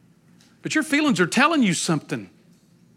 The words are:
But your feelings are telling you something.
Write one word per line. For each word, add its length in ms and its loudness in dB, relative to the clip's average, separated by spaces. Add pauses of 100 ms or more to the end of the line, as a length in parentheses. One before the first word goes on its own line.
(600)
But 140 -8
your 80 0
feelings 380 2
are 60 2
telling 360 2
you 100 2
something. 560 -4 (680)